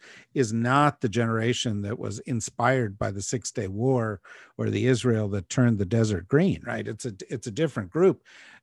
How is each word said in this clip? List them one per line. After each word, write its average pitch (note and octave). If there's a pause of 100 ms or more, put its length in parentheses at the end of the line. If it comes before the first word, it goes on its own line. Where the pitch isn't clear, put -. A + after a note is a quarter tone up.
(340)
is B2
not C3
the B2+
generation A2+
that G2+
was G#2
inspired A#2+
by A2
the G2
Six -
Day G#2
War A2+ (360)
or A2
the G#2
Israel A2+
that G2
turned A#2+
the G2
desert G#2+
green, D3
right? A2+
It's A2
a, A2+ (160)
it's A#2+
a A#2+
different A2
group. F3 (400)